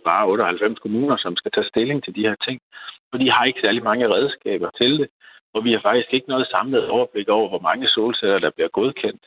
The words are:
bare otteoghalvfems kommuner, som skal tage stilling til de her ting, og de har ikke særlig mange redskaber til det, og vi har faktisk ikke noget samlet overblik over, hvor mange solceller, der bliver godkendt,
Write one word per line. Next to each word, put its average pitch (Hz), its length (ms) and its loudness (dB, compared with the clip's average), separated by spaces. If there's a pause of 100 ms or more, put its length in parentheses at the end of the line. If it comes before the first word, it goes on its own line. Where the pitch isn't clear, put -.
bare 95 220 2
otteoghalvfems 101 520 0
kommuner, 117 380 -2
som 90 180 -6
skal - 160 -6
tage 107 160 0
stilling 131 360 -2
til - 120 -12
de 104 60 -4
her 107 140 0 (120)
ting, 131 140 -8 (520)
og 123 60 -4
de 127 120 4
har 123 140 4
ikke 131 160 -2
særlig 113 220 2
mange 117 260 2
redskaber 98 680 0
til 131 220 2
det, 170 80 0 (460)
og 110 100 -2
vi 120 80 2
har 107 120 2
faktisk 113 300 2
ikke 131 160 -2
noget 131 180 0
samlet 120 400 0
overblik 107 420 -2
over, 104 200 2
hvor 92 100 -4
mange 90 280 -2
solceller, 107 520 0
der 85 100 0
bliver - 200 -2
godkendt, - 580 -2